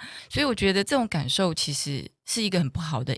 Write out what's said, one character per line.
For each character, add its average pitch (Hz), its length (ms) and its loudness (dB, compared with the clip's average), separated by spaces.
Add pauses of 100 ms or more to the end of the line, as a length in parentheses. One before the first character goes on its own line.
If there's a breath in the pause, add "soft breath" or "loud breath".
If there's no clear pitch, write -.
(300 loud breath)
所 269 120 0
以 294 40 4
我 247 80 2
觉 196 180 4
得 196 100 2
这 285 140 2
种 240 120 2
感 135 200 -2
受 180 240 2
其 160 200 -2
实 139 380 -4 (140)
是 - 180 -2
一 208 60 2
个 185 100 2
很 139 120 2
不 - 100 -4
好 156 240 -2
的 127 120 -2